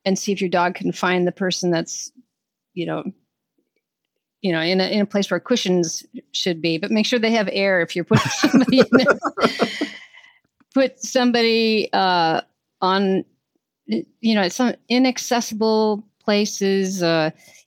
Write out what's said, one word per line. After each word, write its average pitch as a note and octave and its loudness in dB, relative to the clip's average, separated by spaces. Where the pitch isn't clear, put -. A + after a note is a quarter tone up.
and F#3+ -2
see - -6
if F#3 -6
your F#3 -2
dog F3+ 0
can F3 -6
find F3+ 0
the F3+ -2
person F#3 -4
that's, - -4
you E3+ -8
know, D#3+ -6
you F#3+ -2
know, D#3+ 0
in F#3 0
a, F#3 0
in G#3 0
a G3 0
place G3+ -4
where F3 0
cushions F3+ -2
should E3+ -4
be, E3 -2
but - -6
make G#3+ 2
sure B3 0
they A3 0
have G#3+ 0
air G3 2
if - -6
you're F3 -4
putting - 4
<laughs> - -6
somebody C4 4
in A#3 6
there. C4 4
Put C4 0
somebody, A3+ 0
uh, F3+ 2
on, F#3+ 0
you A3+ -2
know, G3 2
some A#3+ 0
inaccessible A3 0
places. G3 0
Uh, E3 2